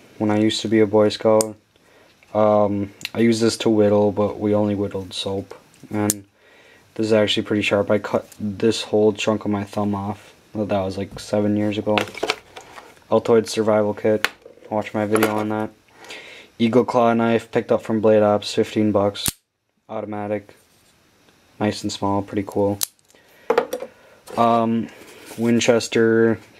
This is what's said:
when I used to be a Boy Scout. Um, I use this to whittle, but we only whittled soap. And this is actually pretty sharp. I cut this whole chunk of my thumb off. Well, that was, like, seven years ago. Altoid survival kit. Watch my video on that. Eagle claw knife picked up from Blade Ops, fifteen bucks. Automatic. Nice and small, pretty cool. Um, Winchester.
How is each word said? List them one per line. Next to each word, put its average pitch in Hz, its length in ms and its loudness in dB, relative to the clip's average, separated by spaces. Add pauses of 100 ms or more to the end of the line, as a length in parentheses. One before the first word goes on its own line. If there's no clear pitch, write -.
(180)
when 107 120 0
I 107 80 2
used 107 240 2
to 110 60 -4
be 110 120 4
a 107 60 6
Boy 104 240 4
Scout. 110 460 2 (760)
Um, 104 580 2 (220)
I 113 60 -2
use 113 200 2
this 113 180 2
to 117 120 0
whittle, 104 400 4
but 101 280 -2
we 104 160 0
only 104 200 0
whittled 95 400 -8
soap. 98 400 -8 (360)
And 104 340 -2 (720)
this 113 120 -4
is 107 60 2
actually 107 320 2
pretty 104 180 -2
sharp. 101 280 0
I 104 80 2
cut - 300 -4 (120)
this 104 420 -2
whole 107 300 2
chunk 104 320 -4
of 104 60 -4
my 101 140 -2
thumb 104 300 -4
off. 101 400 -10 (180)
Well, 107 140 -4
that 98 140 -2
was, 95 180 -6
like, - 220 -10
seven 104 360 0
years 104 220 -2
ago. 107 180 0 (1120)
Altoid 113 380 2
survival 107 460 0
kit. 107 340 0 (420)
Watch 107 220 -4
my 107 140 -2
video 107 300 0
on 107 140 -4
that. 107 200 -4 (880)
Eagle 117 260 2
claw 117 300 2
knife 117 380 0
picked 120 180 -2
up 113 120 2
from 110 180 -2
Blade 107 220 6
Ops, 104 300 0
fifteen 107 400 0
bucks. 101 380 0 (580)
Automatic. 104 680 -8 (1040)
Nice 110 220 -2
and 104 100 -6
small, 101 300 -2
pretty 101 240 -6
cool. 101 320 -2 (1600)
Um, 117 520 0 (500)
Winchester. 113 1000 2 (220)